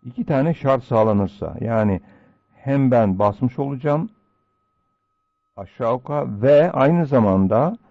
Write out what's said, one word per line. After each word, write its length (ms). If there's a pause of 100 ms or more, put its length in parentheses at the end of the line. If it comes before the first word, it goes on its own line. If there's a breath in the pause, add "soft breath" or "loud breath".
İki 220
tane 280
şart 300
sağlanırsa, 760
yani 400 (540 soft breath)
hem 360
ben 280
basmış 400
olacağım 500 (1500)
aşağı 360
oka 480
ve 300
aynı 340
zamanda 720 (140)